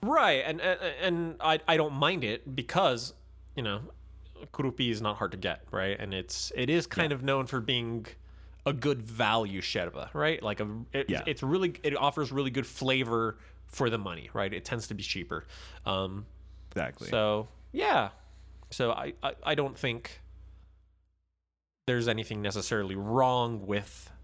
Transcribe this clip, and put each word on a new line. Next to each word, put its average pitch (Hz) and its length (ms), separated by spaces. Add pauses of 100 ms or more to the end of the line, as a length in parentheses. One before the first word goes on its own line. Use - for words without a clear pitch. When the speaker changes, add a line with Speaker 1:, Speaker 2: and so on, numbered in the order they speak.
Speaker 1:
Right, 208 440
and, 156 140
and, 185 200 (220)
and 170 380
I, 160 280
I 165 100
don't 151 160
mind 147 320
it 117 300
because, 131 580 (420)
you 131 80
know, 104 180 (720)
kurupi 127 380
is 110 120
not 104 160
hard 98 140
to 92 60
get, 92 240 (100)
right? 95 260
And 98 160
it's, - 420
it 127 140
is 165 160
kind 165 260
Speaker 2:
Yeah. 143 40
Speaker 1:
of 127 80
known 139 240
for 127 140
being 117 460 (600)
a 139 60
good 139 300
value 110 580
sherba, 85 520
right? 151 280
Like, 104 180
a, 107 80 (240)
it, 135 180
Speaker 2:
Yeah. 95 180
Speaker 1:
it's 156 160
really, 175 400
it 143 120
offers 139 360
really 135 180
good 131 160
flavor 117 720 (300)
for 123 240
the 113 80
money, 87 340
right? 98 180
It 92 140
tends 113 220
to 107 80
be 101 80
cheaper. 85 420 (400)
Um, 95 400 (460)
Speaker 2:
Exactly. - 380
Speaker 1:
so, 107 380 (260)
yeah. 269 360 (640)
So 117 200
I, 143 300
I, 139 120 (100)
I 156 120
don't 139 220
think 120 420 (1700)
there's 120 200
anything 110 340
necessarily 101 540
wrong 117 720
with 101 420 (140)